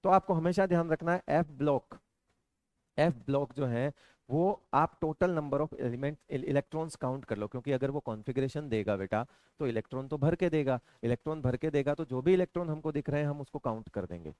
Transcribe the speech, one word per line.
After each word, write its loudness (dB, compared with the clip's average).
तो 2
आपको 4
हमेशा 2
ध्यान 2
रखना 0
है 0
एफ 4
block, 0
F 4
block 0
जो -2
है 0
वो 2
आप 2
total 2
number -2
of -4
element, -4
इलेक्ट्रॉन्स -2
count -4
कर -4
लो, -4
क्योंकि -4
अगर 0
वो -4
configuration -4
देगा 0
बेटा -2
तो -2
electron -4
तो -4
भर 4
के 0
देगा, 2
Electron -2
भर 2
के -2
देगा 0
तो -6
जो -4
भी 4
electron 0
हमको -4
दिख -4
रहे 0
हैं 0
हम -4
उसको -10
count -4
कर -6
देंगे। -10